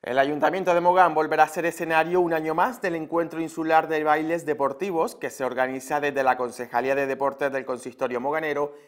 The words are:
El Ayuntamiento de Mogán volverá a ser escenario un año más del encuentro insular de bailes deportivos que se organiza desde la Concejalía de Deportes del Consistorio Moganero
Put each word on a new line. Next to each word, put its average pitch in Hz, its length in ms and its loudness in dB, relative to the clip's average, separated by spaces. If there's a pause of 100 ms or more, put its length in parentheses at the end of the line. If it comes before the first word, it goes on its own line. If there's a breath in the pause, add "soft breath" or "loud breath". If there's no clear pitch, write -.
El 123 140 -2
Ayuntamiento 151 560 2
de 175 60 4
Mogán 180 340 6
volverá 156 300 4
a 156 40 0
ser 165 160 -6
escenario 165 560 0
un 170 140 2
año 156 220 -2
más 240 260 0
del 175 140 -2
encuentro 160 440 -4
insular 160 460 0
de 156 160 0
bailes 156 420 0
deportivos 151 720 -2
que 131 160 -8
se - 140 -6
organiza 131 560 -2
desde 139 240 -2
la 127 120 4
Concejalía 127 600 -2
de 139 100 0
Deportes 135 460 -2
del 131 120 -4
Consistorio 123 560 -6
Moganero 143 540 -2 (140 loud breath)